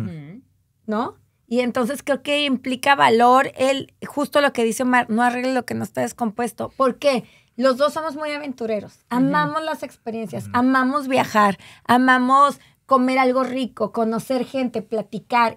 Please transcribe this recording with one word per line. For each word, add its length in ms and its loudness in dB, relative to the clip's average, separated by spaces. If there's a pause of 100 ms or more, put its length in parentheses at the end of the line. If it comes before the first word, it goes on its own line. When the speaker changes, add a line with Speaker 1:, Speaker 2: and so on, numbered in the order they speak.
Speaker 1:
Ujú. 380 -12 (460)
Speaker 2:
¿no? 300 -4 (300)
Y 120 -2
entonces 420 -2
creo 220 -4
que 200 0
implica 520 0
valor 600 4
el, 380 -2 (140)
justo 340 -2
lo 100 2
que 120 -2
dice 180 -2
Omar, 300 0
no 100 0
arregle 320 0
lo 100 -2
que 120 -10
no 80 -6
está 180 -6
descompuesto. 760 -6
¿Por 220 0
qué? 260 0 (320)
Los 220 2
dos 160 0
somos 220 -6
muy 160 -6
aventureros. 600 -8
Speaker 1:
Ujú. 180 -20
Speaker 2:
Amamos 520 0
las 200 -6
experiencias, 600 -10
Speaker 3:
Ujú. 120 -12
Speaker 2:
amamos 500 2
viajar, 520 2 (240)
amamos 760 4 (280)
comer 320 2
algo 240 2
rico, 480 -4
conocer 520 -2
gente, 380 -4
platicar, 760 -2